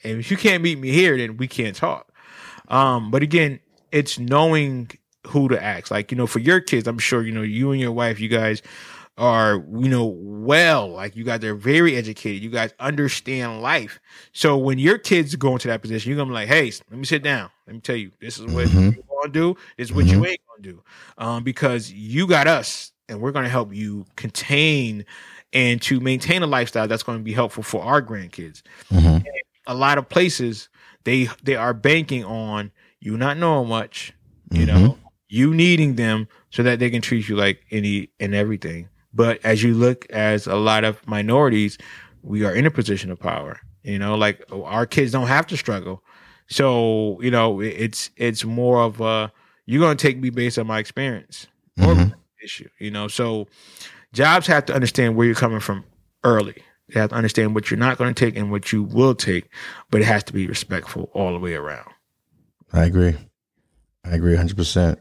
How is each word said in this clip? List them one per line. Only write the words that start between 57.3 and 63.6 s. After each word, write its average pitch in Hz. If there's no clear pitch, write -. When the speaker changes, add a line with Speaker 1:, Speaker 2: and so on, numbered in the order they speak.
Speaker 1:
what 107
you're 107
not 123
gonna 123
take 117
and 101
what 104
you 110
will 120
take, 90
but 107
it 107
has 104
to -
be 98
respectful -
all 92
the 87
way 87
around. 73
Speaker 2:
I 82
agree. 87